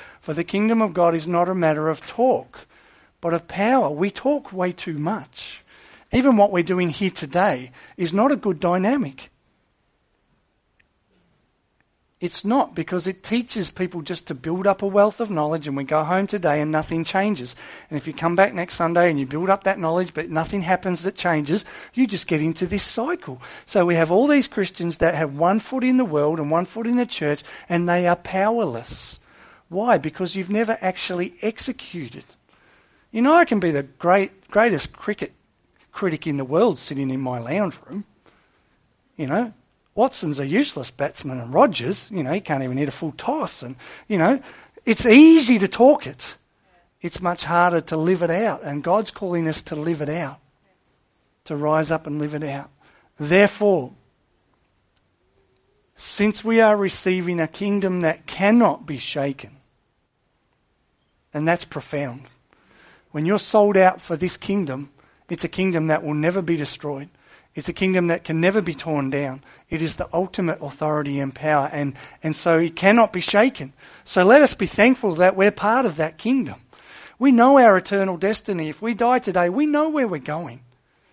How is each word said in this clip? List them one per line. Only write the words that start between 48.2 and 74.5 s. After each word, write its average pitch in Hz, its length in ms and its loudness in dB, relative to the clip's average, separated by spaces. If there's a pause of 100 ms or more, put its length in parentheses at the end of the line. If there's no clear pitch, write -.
it 170 80 0
out. 180 320 -2
And 143 220 -8
God's 202 260 0
calling 175 380 -4
us 156 140 -6
to - 120 -12
live 151 260 -4
it 147 80 -6
out, 156 300 -8 (1080)
to 156 100 -8
rise 151 340 0
up 160 160 -4
and 147 140 -6
live 151 160 -6
it 151 80 -8
out. 139 260 -10 (480)
Therefore, 180 720 2 (2000)
since - 480 -4
we 226 160 2
are 214 160 6
receiving 185 640 -2
a 156 80 -2
kingdom 190 540 -2
that 160 240 -2
cannot 202 600 2
be 147 100 -8
shaken, 139 600 -8 (1800)
and 151 120 -2
that's 170 180 0
profound. 143 580 -8 (880)
When 151 160 -4
you're 196 140 2
sold 208 360 4
out 185 240 6
for - 160 -8
this 175 200 -4
kingdom, 143 540 -4 (380)
it's 170 160 -6
a 165 40 -4
kingdom 170 400 0
that 151 140 2
will 151 120 -6
never 170 280 -2
be 165 140 -2
destroyed. 143 520 -8 (460)
It's 151 140 -10
a 175 40 -4
kingdom 185 360 0
that 165 160 -2
can 160 160 -2
never 190 200 2
be 170 140 -4
torn 147 360 -4
down. 139 320 -6 (260)
It 160 120 -4
is 160 140 -2
the - 180 -8
ultimate 175 480 -2
authority 147 600 -4
and 135 120 -6
power, 151 400 0
and, 143 220 -4 (260)
and 151 140 -4
so 165 240 2
it 165 160 0
cannot 214 380 4
be 180 80 -4
shaken. 202 520 0 (300)
So - 220 2
let 254 180 8
us 262 120 6